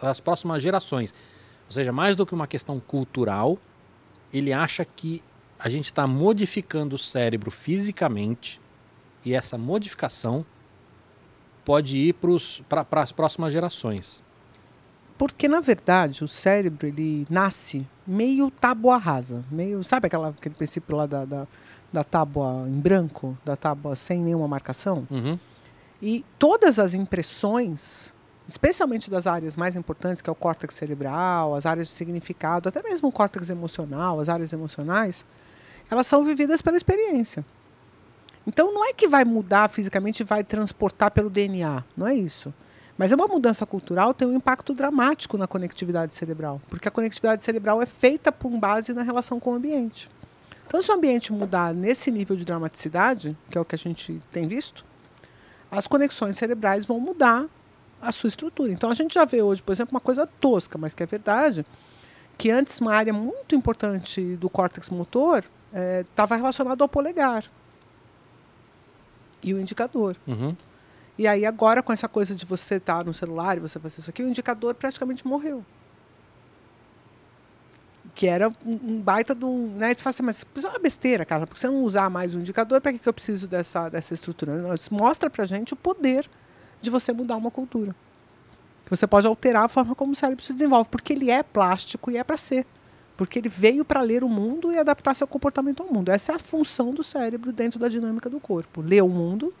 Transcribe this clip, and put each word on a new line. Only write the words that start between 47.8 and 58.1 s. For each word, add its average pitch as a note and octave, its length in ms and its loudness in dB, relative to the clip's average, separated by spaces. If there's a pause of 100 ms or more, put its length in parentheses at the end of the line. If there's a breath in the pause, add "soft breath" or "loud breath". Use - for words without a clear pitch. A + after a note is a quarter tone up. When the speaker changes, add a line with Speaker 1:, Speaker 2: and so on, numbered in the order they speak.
Speaker 2:
é A#3+ 60 2
feita C#4+ 460 4
com A#3+ 260 -4
base G#3+ 340 0
na A#3+ 100 -4
relação A#3+ 360 -2
com B3 140 -2
o - 20 -2
ambiente. B3 560 -4 (560 loud breath)
Então, F4 160 0
se G4+ 80 -2
o G#4+ 40 6
ambiente C4 380 2
mudar F#3 400 0
nesse G3+ 380 0
nível G3+ 260 -2
de F3 80 -6
dramaticidade, E3 920 -2 (140)
que - 60 -6
é E3+ 40 2
o E3 40 -2
que E3 120 -6
a - 20 -8
gente D#3+ 420 -8 (120)
tem E3 160 -4
visto, - 360 -8 (880 soft breath)
as G3+ 160 -2
conexões C#4 500 0
cerebrais G#3+ 500 0
vão A#3 120 -2
mudar C4 480 4 (540)
a A#3+ 100 -2